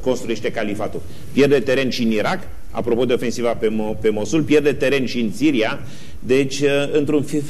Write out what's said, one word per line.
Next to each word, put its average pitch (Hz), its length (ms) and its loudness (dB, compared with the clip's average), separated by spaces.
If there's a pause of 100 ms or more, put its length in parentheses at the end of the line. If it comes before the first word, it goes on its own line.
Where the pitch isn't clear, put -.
construiește 117 500 -2
califatul. 101 500 -4 (300)
Pierde 139 280 6
teren 127 300 0
și 120 140 -4
în 113 80 2
Irak, 123 280 0 (320)
apropo 117 340 0
de 123 80 2
ofensiva 117 360 0
pe 113 180 0
Mo-, 107 340 -2
pe 110 80 2
Mosul, 107 320 0
pierde 143 300 4
teren 131 340 2
și 110 140 -4
în 110 160 0
Siria. 127 440 2 (400)
Deci, 131 400 2
uh, 143 80 2 (240)
într-un 147 320 2
fi-, 151 260 -2